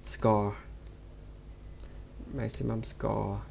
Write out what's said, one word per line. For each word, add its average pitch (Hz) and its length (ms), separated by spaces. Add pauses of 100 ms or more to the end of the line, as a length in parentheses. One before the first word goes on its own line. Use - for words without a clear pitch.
(120)
score 104 380 (1900)
maximum 113 420 (100)
score 107 420 (180)